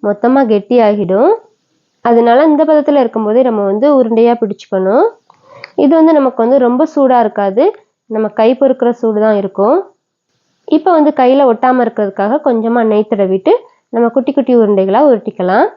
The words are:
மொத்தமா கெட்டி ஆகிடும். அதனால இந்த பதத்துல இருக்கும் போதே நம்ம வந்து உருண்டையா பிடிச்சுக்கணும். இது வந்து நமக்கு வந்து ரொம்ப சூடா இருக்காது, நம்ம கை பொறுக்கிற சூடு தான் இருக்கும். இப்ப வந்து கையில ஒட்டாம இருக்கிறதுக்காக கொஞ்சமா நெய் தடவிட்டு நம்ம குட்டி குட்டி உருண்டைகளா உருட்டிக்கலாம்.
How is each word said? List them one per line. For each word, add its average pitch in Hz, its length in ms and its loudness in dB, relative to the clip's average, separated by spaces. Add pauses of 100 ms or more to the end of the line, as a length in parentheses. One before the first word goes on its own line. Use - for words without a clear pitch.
மொத்தமா 233 340 0 (100)
கெட்டி 208 260 -2 (100)
ஆகிடும். 208 460 0 (760)
அதனால 240 400 2
இந்த 285 180 2
பதத்துல 294 340 2
இருக்கும் 226 260 -4
போதே 233 200 2
நம்ம 214 220 -2
வந்து 214 180 0 (100)
உருண்டையா 233 440 2
பிடிச்சுக்கணும். 202 640 -2 (800)
இது 277 140 2
வந்து 320 200 4
நமக்கு 254 260 -2
வந்து 254 220 2
ரொம்ப 254 280 0
சூடா 262 300 2
இருக்காது, 208 420 -2 (500)
நம்ம 214 140 -4 (100)
கை 220 80 2 (140)
பொறுக்கிற 262 300 0 (100)
சூடு 214 240 -2
தான் 214 160 0
இருக்கும். 196 340 -2 (1000)
இப்ப - 80 -2 (100)
வந்து 302 240 2
கையில 269 320 2
ஒட்டாம 247 340 0
இருக்கிறதுக்காக 214 640 -4
கொஞ்சமா 233 340 -2 (100)
நெய் 208 200 -2
தடவிட்டு 190 420 0 (420)
நம்ம 233 200 0
குட்டி 269 220 -2
குட்டி 254 240 0
உருண்டைகளா 202 480 0
உருட்டிக்கலாம். 202 680 -2